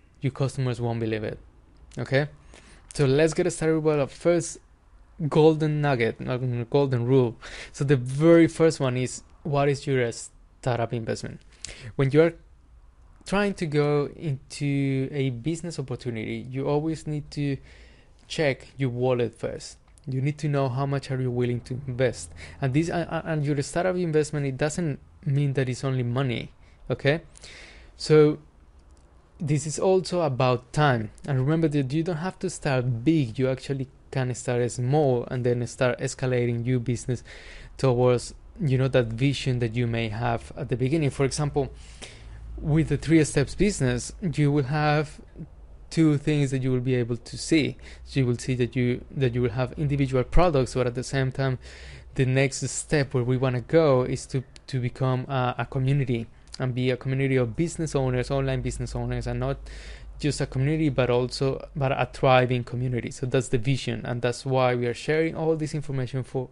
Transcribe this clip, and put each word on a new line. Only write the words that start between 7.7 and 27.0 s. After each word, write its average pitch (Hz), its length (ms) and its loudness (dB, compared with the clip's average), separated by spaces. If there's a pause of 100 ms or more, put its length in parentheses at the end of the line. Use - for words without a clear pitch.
So 147 120 -4
the 139 120 4
very 156 520 6
first 160 320 2
one 127 160 0
is, 127 260 -4 (200)
what 143 260 0
is 135 180 -2
your 127 240 2
startup - 800 -4
investment? 113 480 -6 (560)
When 135 140 2
you 151 120 6
are 165 120 4 (880)
trying 202 300 0
to 180 120 -6
go 147 500 2
into 139 960 -2
a 135 180 0
business 160 480 -6
opportunity, 113 720 -6
you 135 160 -4
always 151 400 -2
need 151 260 -8
to 143 240 -2 (680)
check 139 500 -2
your 131 140 -2
wallet 123 440 0
first. - 440 -8 (280)
You 131 140 -4
need 147 180 -2
to 156 100 -4
know 139 200 0
how 135 180 -2
much 139 260 -4
are 131 80 -2
you 127 100 -2
willing 120 300 0
to 127 140 -10 (120)
invest. 123 460 -2 (280)
And 135 140 0
this, 165 160 2
uh, 170 180 -2
uh, 165 160 -4
and 151 200 -2
your 143 180 0
startup 180 320 0
investment, 156 520 0
it 131 100 -4
doesn't 151 420 -2 (260)
mean 139 280 2
that 131 160 0
it's 123 160 -4
only 131 180 0
money, 120 480 -2 (400)
okay? 147 300 0 (760)